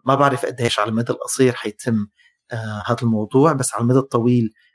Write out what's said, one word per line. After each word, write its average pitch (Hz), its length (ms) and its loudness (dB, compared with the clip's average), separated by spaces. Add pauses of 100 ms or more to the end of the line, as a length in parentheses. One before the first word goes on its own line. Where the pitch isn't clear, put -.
ما 135 100 2
بعرف 135 300 2
قديش 120 340 -2
على 107 100 -2
المدى 113 240 -2
القصير - 400 0
حيتم، 107 540 -4 (440)
آه، 107 340 -8
هذا 117 180 0
الموضوع، 120 500 2
بس 135 200 -4
على 107 80 -6
المدى 123 180 2
الطويل، 120 540 0 (220)